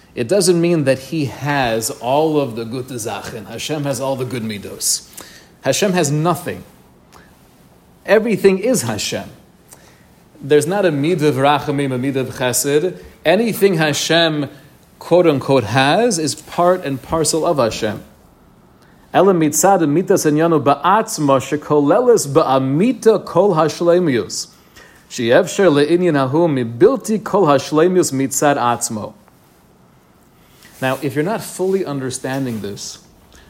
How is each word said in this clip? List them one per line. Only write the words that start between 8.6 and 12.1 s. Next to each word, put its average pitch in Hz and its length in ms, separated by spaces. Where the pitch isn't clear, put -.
Hashem. 107 460
There's 143 260
not 196 180
a 175 60
midah 151 380
of 147 60
rachamim, 139 580
a 123 60
midah 131 220